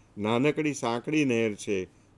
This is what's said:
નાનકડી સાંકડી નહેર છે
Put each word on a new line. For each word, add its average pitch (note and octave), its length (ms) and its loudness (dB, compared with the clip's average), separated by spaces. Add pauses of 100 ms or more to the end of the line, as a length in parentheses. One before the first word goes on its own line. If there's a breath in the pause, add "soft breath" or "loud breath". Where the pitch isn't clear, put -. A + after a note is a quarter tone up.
(180 soft breath)
નાનકડી C#3 560 0
સાંકડી B2+ 500 0
નહેર A2+ 300 2
છે F#2+ 300 -4 (340 soft breath)